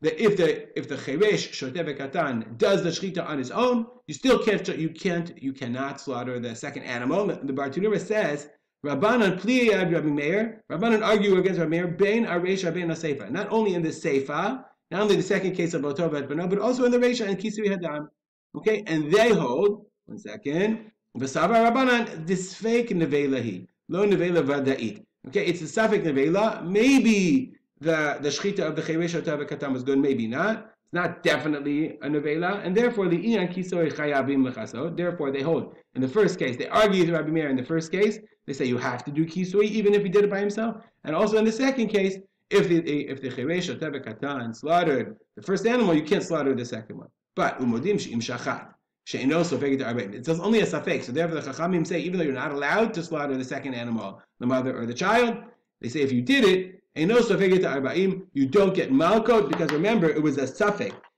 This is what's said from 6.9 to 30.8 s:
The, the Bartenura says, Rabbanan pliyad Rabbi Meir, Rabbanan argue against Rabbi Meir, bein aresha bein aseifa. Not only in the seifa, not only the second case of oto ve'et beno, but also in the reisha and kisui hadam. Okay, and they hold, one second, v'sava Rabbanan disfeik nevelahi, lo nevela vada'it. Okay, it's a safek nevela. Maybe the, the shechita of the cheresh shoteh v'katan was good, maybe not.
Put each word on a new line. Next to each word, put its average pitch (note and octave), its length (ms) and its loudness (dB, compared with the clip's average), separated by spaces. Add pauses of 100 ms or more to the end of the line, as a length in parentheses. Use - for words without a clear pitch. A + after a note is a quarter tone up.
The, E3 160 -4
the C#3 120 -6
Bartenura E3+ 460 -2
says, F3 500 -2 (360)
Rabbanan F#3 560 2
pliyad G#3 500 4
Rabbi D3+ 180 0
Meir, E3 600 -2
Rabbanan G#3 340 2
argue G3 360 4
against F3+ 200 2
Rabbi D#3 100 0
Meir, E3+ 180 0
bein G3+ 400 2
aresha F3+ 440 0
bein F3 180 -2
aseifa. D3 420 -4
Not G3 180 -4
only G#3+ 240 2
in E3+ 80 0
the D#3+ 80 0
seifa, D3+ 760 -2 (280)
not F#3 100 -2
only G#3 140 4
the E3 80 2
second F#3 320 0
case E3+ 180 -2
of C#3+ 120 -2
oto D3 240 -2
ve'et D3 180 -4
beno, E3 200 -4
but G3 120 0
also B3+ 260 2
in A#3+ 60 4
the B3 80 4
reisha A#3+ 280 0
and G3 120 -2
kisui G#3 360 -2
hadam. D3+ 320 -6 (480)
Okay, G#3 300 0
and D#3 260 -2
they A3 220 6
hold, E3 540 0 (180)
one A2 140 -16
second, E3+ 720 -4 (260)
v'sava G3 540 2
Rabbanan A#3 560 0
disfeik A3+ 600 0
nevelahi, C3+ 760 0 (220)
lo F#3 180 0
nevela F3 380 2
vada'it. C3 600 -2 (240)
Okay, E3 180 -2
it's E3+ 160 -2
a D#3 40 -8
safek G3+ 380 0
nevela. E3 600 0
Maybe G#3 840 4 (300)
the, D3+ 400 0
the C#3+ 80 -2
shechita F#3+ 300 -2
of D#3 180 -2
the D#3+ 40 -2
cheresh E3 400 -2
shoteh D3 240 -4
v'katan C#3+ 280 -6
was B2+ 100 -4
good, C#3 160 2
maybe B2 280 2
not. F#3 440 -2 (140)